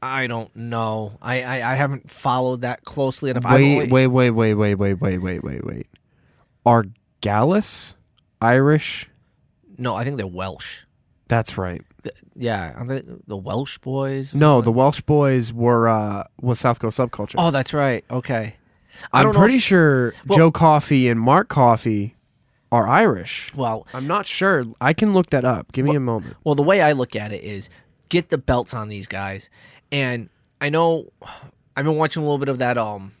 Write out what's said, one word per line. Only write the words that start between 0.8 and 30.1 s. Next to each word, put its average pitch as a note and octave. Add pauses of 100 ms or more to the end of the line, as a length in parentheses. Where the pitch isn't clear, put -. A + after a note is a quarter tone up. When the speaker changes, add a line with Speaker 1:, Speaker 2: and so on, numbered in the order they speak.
Speaker 1:
I, B2+
I, B2
I C3
haven't C#3
followed B2+
that B2
closely C3+
enough. B2
I've B2+
Speaker 2:
Wait, C#3
Speaker 1:
only C3+
Speaker 2:
wait, C3
wait, B2+
wait, A2
wait, G#2
wait, G2
wait, F#2
wait, F#2
wait, B1+
wait. - (800)
Are A#2 (360)
Gallus B2+ (460)
Irish? C3+ (680)
Speaker 1:
No, B2
I G#2+
think C#3
they're G2+
Welsh. F#2 (440)
Speaker 2:
That's A#2
right. F2+ (220)
Speaker 1:
The, - (220)
yeah, G2+
are A#2+
they C3 (260)
the G#2
Welsh G#2+
boys C3+
or C#3
Speaker 2:
No, D3
Speaker 1:
something? A2+
Speaker 2:
the A#2
Welsh C#3
boys C3+
were, A#2
uh, G#2 (140)
was B2
South B2
Coast A2
Subculture. A#2
Speaker 1:
Oh, E3+
that's C3+
right. C#3
Okay. A#2 (560)
I B2
Speaker 2:
I'm C#3
Speaker 1:
don't C#3
know A#2+
Speaker 2:
pretty A3+
Speaker 1:
if A#3
Speaker 2:
sure C#3+ (140)
Speaker 1:
Well E3+
Speaker 2:
Joe E3
Coffey D3
and A#2
Mark C3+
Coffey A2+ (560)
are A2+
Irish. C3+
Speaker 1:
Well A#2
Speaker 2:
I'm C3+
not F#3+
sure. F#3 (140)
I C#3
can G#3
look F#3
that C3
up. B2+
Give C3
me C#3+
Speaker 1:
Well D3
Speaker 2:
a C#3
moment. A#2
Speaker 1:
Well, D3
the C#3+
way F#3+
I D3+
look B2+
at G#2
it G2+
is G2 (400)
get E3+
the D#3+
belts B2
on A2
these G2+
guys. G2 (420)
And B2 (320)